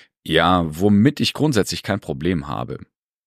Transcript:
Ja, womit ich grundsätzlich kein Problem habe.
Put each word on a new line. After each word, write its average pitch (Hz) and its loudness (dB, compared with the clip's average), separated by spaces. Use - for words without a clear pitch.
Ja, 85 2
womit 101 2
ich 120 -2
grundsätzlich 117 -2
kein 98 -4
Problem 76 -4
habe. 62 -8